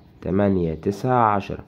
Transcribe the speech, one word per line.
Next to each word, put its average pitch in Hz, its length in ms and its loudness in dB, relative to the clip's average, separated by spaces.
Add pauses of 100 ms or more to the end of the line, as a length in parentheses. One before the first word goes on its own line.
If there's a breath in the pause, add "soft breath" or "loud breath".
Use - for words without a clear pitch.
(220)
تمانية، 90 520 2
تسعة، 107 640 0
عشرة، - 320 -6